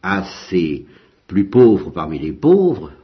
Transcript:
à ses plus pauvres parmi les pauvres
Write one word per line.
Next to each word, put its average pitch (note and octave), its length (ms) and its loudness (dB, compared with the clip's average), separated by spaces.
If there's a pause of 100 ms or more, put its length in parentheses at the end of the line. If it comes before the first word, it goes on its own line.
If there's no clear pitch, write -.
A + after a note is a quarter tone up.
à F#2+ 220 -4 (260)
ses D#2+ 360 -2 (420)
plus F#2+ 200 -2
pauvres G#2+ 440 4
parmi D#2 260 -8
les D2+ 160 -8
pauvres D3 580 0 (120)